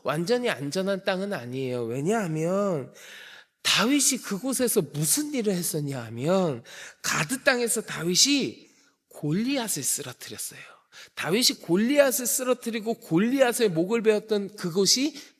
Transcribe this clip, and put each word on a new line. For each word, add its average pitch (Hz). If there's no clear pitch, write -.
완전히 190
안전한 185
땅은 196
아니에요. 123
왜냐하면 165
다윗이 254
그곳에서 226
무슨 226
일을 214
했었냐 147
하면, 139
가드 -
땅에서 240
다윗이 175
골리앗을 208
쓰러뜨렸어요. -
다윗이 220
골리앗을 247
쓰러뜨리고 233
골리앗의 240
목을 180
베었던 208
그곳이 196